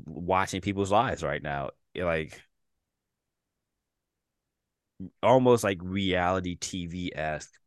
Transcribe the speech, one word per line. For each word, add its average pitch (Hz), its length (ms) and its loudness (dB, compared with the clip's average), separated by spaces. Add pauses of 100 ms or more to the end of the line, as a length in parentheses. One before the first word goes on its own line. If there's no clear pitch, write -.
watching 92 560 -2
people's 98 300 -2
lives 101 320 2
right 73 180 -4
now. 71 300 -6 (220)
It, 90 120 -4
like, 80 360 -4 (2750)
almost 123 420 6
like 101 180 2
reality 90 760 0
T 87 300 -8
V-esque, 78 640 -6 (160)